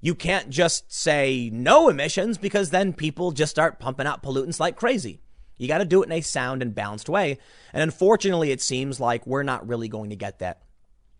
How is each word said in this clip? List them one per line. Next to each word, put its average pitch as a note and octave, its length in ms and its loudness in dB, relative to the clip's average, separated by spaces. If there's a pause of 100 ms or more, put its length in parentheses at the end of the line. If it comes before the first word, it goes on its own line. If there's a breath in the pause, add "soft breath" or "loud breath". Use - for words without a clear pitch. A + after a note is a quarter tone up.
You C3 160 -2
can't E3+ 340 -2
just D#3+ 420 0
say, C3+ 600 2
"No G3 360 8
emissions," F3 500 0
because G3 320 0
then F#3 220 2
people D#3 380 -4
just D3 220 0
start D#3 260 2
pumping C3+ 280 -6
out D3 140 -4
pollutants C3+ 380 -4
like D#3+ 160 0
crazy. G#3+ 460 -2 (380)
You B2 100 -4
gotta D#3+ 160 2
do F3+ 180 4
it - 40 -2
in - 60 -8
a E3 80 -2
sound C3 400 -4
and A#2+ 140 -4
balanced G#2 340 -8
way. D#3 300 0 (340 soft breath)
And D3+ 120 0
unfortunately, F3+ 680 2
it C3 100 -2
seems C3 380 -4
like A#2+ 300 -2
we're C#3 160 -2
not B2+ 240 -4
really A2+ 200 -6
going G#2+ 220 -10
to G#2+ 60 -10
get G2 240 -10
that. F2+ 220 -8 (580)